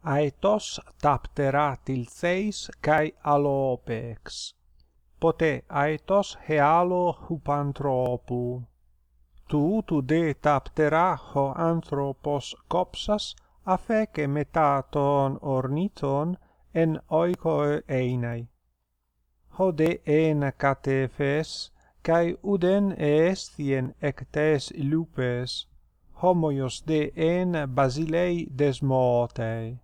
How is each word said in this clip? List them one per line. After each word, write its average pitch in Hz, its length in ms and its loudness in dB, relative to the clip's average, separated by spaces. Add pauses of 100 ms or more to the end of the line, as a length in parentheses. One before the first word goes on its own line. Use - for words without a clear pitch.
ἀετὸς 156 720 -2 (180)
τὰ 143 240 2
πτερὰ 143 600 0
τηλθέης 175 960 -4
καὶ 156 300 2 (120)
ἀλλοόπαιξ. 135 1300 -2 (680)
Ποτε 160 460 0
ἀετὸς 156 640 0 (160)
ἑάλω 170 680 2 (140)
ὑπ᾿ 143 460 -4
ἀνθρώπου. 123 920 -4 (800)
Τοῦτου 156 580 0
δὲ 156 340 2
τὰ 147 220 2
πτερὰ 160 540 2 (120)
ὁ 139 280 -2
ἄνθρωπος 147 880 -2 (200)
κόψας - 680 -4 (320)
ἀφέκε 190 600 0
μετὰ 143 640 2
τῶν 139 500 2
ὀρνίθων 143 920 -2 (420)
ἐν 165 200 2 (120)
οἴκῳ 156 800 0
ἔιναι. 123 600 -2 (1080)
ὁ 185 220 0
δὲ 160 280 2
ἐν 151 500 2
κατ᾿ 135 540 0
Ἐφές, 143 640 -4 (340)
καὶ 170 340 2
οὐδὲν 196 460 2 (100)
ἐέσθιεν 147 920 0 (100)
ἐκ 143 220 -4 (100)
ταῖς 151 420 0
λύπαις, 135 1000 -4 (480)
ὤμοιος 156 680 0
δὲ 151 280 0
ἐν 170 540 0
Βασιλείᾳ 156 800 0
δεσμῶται. 123 1400 0